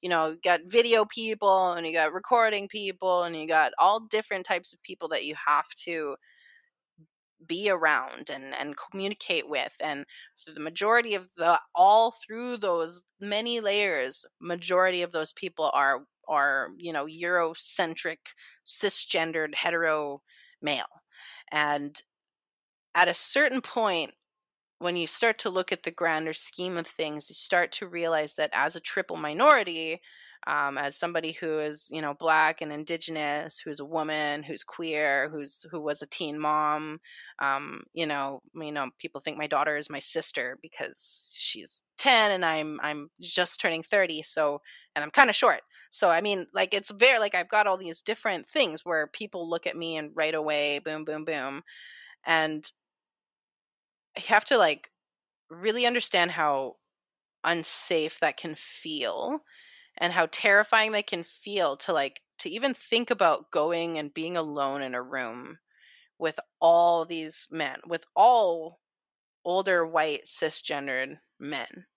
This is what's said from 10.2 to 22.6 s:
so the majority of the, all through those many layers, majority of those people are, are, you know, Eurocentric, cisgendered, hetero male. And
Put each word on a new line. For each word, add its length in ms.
so 200
the 60
majority 540
of 240
the, 220
all 400
through 320
those 460
many 400
layers, 680
majority 600
of 80
those 220
people 380
are, 320
are, 500
you 160
know, 120
Eurocentric, 1120
cisgendered, 880
hetero 680
male. 400
And 480